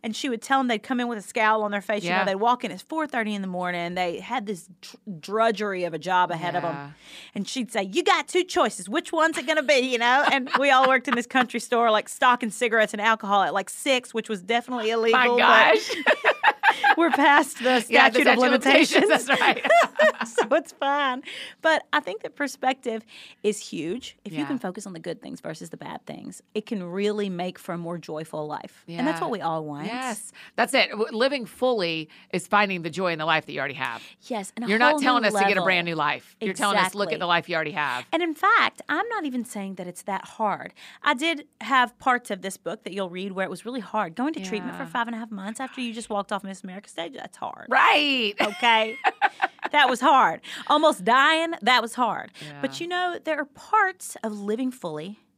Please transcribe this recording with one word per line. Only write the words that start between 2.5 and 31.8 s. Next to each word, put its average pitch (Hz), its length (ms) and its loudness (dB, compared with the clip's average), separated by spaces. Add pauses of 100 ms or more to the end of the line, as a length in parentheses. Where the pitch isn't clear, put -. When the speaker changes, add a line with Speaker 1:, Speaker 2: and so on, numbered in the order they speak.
Speaker 1:
in 202 80 -6
at 185 100 -12
four 320 260 -6
thirty 214 280 -4
in 196 60 -6
the 190 60 -6
morning. 180 480 -4
They 175 240 -2
had 214 280 -6
this 185 200 -8 (140)
dr-, - 400 -16
drudgery 208 600 -2
of 165 100 -4
a 160 60 -8
job 180 320 2
ahead 170 240 -4
of 180 80 -2
'em. 165 100 -2
Speaker 2:
Yeah. 143 160 -12 (460)
Speaker 1:
And 202 120 -6
she'd 240 240 -8
say, 202 120 -2
"You 202 200 -2
got 330 240 4
two 359 160 0
choices. 285 460 -2
Which 330 220 -4
one's 320 260 2
it 294 80 -8
gonna 311 180 0
be?" 269 160 4
You 254 200 0
know? 254 320 4
And 262 180 0 (100)
we 277 120 4
all 262 160 6
worked 262 200 2
in 240 80 2
this 240 120 -4
country 247 320 0
store, 233 320 2
like, 214 180 2
stocking 247 420 2
cigarettes 220 420 0
and 208 80 -6
alcohol 208 420 2
at, 160 100 0
like, 196 160 -2
six, 254 440 -2
which 226 160 -6
was 202 120 -6
definitely 233 480 -4
illegal, 226 300 2
Speaker 2:
My 247 80 4
Speaker 1:
but 240 100 2
Speaker 2:
gosh. - 580 6
<laughs> - 640 2
Speaker 1:
<laughs> 587 400 4
we're 320 140 4
past 294 480 4
the 254 300 2
Speaker 2:
Yeah, 247 200 8
the 220 100 2
Speaker 1:
statute - 0 -
of - 20 4
Speaker 2:
statute 285 100 6
of 254 80 6
limitations. 277 680 4
Speaker 1:
limitations. 403 220 2
Speaker 2:
That's 277 140 2
right. 240 300 2
Speaker 1:
<laughs> - 0 - (540)
So 320 200 -2 (100)
it's - 180 0
fine. 277 480 -2 (400)
But 320 220 2 (100)
I 302 60 2
think 285 240 -8
that 247 120 -12
perspective 254 680 -4 (380)
is 208 160 0
huge. 175 680 -10
If 190 80 -12
you 156 60 -6
Speaker 2:
Yeah. - 60 -4
Speaker 1:
can 277 140 -6
focus 190 260 -10
on 190 80 -14
the 165 60 -12
good 165 220 -10
things - 200 -14
versus 165 280 -12
the - 80 -14
bad - 280 -14
things, - 360 -14 (120)
it 214 120 -6
can 196 180 -8
really 202 460 -4
make 180 280 -8
for - 160 -12
a 170 40 -8
more 170 200 -8
joyful 156 500 -10
life. - 400 -14
And 170 200 -6
that's 330 120 -4
Speaker 2:
Yeah. - 20 -4
Speaker 1:
what 320 100 -4
we 196 100 -6
all 160 220 -4
want. 147 240 -10
Speaker 2:
Yes. 247 440 -8 (240)
That's 233 180 0
it. 220 180 4
W-, 214 200 -4
living 254 340 0
fully 170 640 -2 (240)